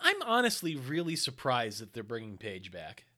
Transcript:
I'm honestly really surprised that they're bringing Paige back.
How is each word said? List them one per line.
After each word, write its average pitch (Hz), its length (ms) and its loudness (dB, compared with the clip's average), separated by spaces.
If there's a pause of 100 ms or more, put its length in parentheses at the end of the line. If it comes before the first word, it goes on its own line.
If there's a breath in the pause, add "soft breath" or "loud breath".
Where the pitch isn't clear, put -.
I'm 381 200 6
honestly 226 540 2
really 156 400 -2
surprised 120 640 0
that 110 120 -12
they're 117 100 -6
bringing 110 360 -8
Paige 95 320 -8
back. 82 340 -12 (140)